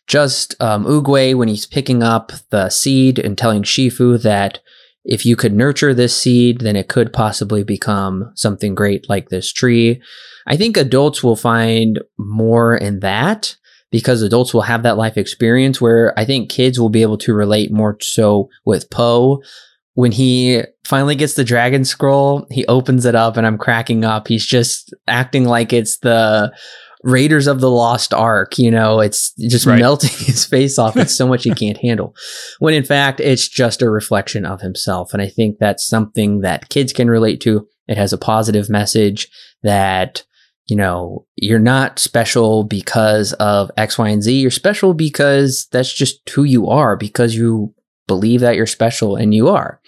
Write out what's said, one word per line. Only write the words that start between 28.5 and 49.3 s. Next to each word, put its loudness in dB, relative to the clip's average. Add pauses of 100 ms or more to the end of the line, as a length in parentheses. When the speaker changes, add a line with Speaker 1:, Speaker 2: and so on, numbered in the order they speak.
Speaker 1:
you 4
know, 2
it's -2
just 0
Speaker 2:
Right. 6
Speaker 1:
melting 2
<laughs> -10
his 0
face 0
off. 0
It's 0
so 0
much 0
he 0
can't -4
handle. -4 (440)
When 2
in 0
fact, 0
it's 0
just -2
a 2
reflection -2
of -8
himself. -8
And -4
I -4
think -2
that's -2
something -2
that -6
kids -2
can 0
relate 2
to. 0 (220)
It -4
has -2
a -4
positive -2
message -2 (340)
that, -2 (420)
you -2
know, -4 (100)
you're 0
not 2
special 0
because 0
of 0
X, -2
Y, 0
and 0
Z. 2
You're 2
special 0
because 0
that's -2
just -4
who 0
you 2
are, 2
because -2
you -2 (360)
believe 2
that 2
you're 0
special -2
and 2